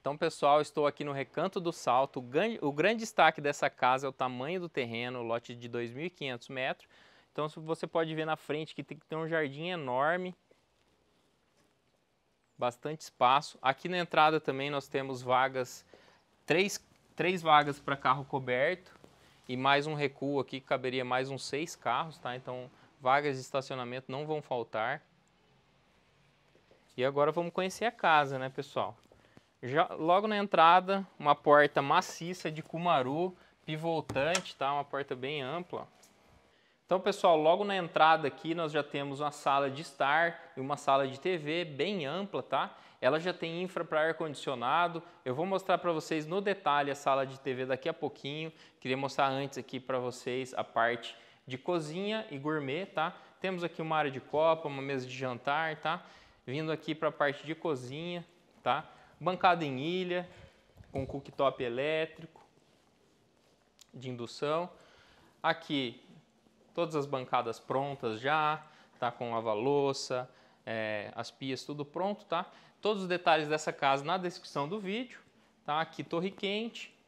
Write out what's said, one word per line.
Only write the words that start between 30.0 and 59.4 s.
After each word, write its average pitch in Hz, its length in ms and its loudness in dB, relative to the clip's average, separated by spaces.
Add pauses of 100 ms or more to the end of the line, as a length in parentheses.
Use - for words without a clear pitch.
na 214 120 0
entrada, 185 680 6 (120)
uma 147 160 4
porta 147 480 6
maciça 170 680 0
de 156 120 -10
cumaru, 170 760 0 (300)
pivotante, 156 920 -2
tá? 139 160 -2
Uma 143 120 -2
porta 139 300 -6
bem 135 280 -6
ampla. 147 440 -8 (1000)
Então, 180 120 2
pessoal, 190 380 4
logo 165 260 6
na 202 140 0
entrada 160 500 6
aqui 156 280 -4
nós 160 180 -4
já 147 100 0
temos 143 380 -6
uma 147 100 -2
sala 139 400 2
de 135 120 -8
estar 160 760 0
e 135 40 -10
uma 139 180 -4
sala 135 280 4
de 123 140 -8
T 180 160 0
V 160 300 -4
bem 156 400 -2
ampla, 165 360 -4
tá? 156 320 -2 (280)
Ela 143 180 4
já 175 140 -2
tem 170 280 -6
infra 180 220 -4
pra 160 160 0
ar-condicionado. 160 1040 -2 (240)
Eu 127 80 -2
vou 156 100 -2
mostrar 190 320 0
pra 175 160 0
vocês 151 320 -2
no 175 160 -4
detalhe 147 500 0
a 135 40 -2
sala 135 320 0
de 135 120 -12
T 139 140 -4
V 127 140 -4
daqui 127 200 -2
a 165 60 -2
pouquinho. 151 580 -8 (300)
Queria 127 160 -2
mostrar 139 320 0
antes 135 300 -4
aqui 127 200 -10
pra 127 200 -2
vocês 123 560 -6
a 110 100 -4
parte 120 500 0 (320)
de 131 120 -8
cozinha 180 720 -4
e 143 80 -10
gourmet, 151 480 -2
tá? 160 280 -4 (280)
Temos 185 200 -4
aqui 165 200 -6
uma 160 160 0
área 147 120 2
de 131 100 -8
copa, 160 480 2
uma 139 120 -6
mesa 135 260 -4
de 127 80 -12
jantar, 139 680 -2
tá? 165 200 -4 (440)
Vindo 156 260 -4
aqui 156 220 -4
pra 151 180 0
parte 143 340 0
de 156 80 -6
cozinha, 160 720 -6 (360)
tá? 139 260 0 (340)
Bancada 175 440 2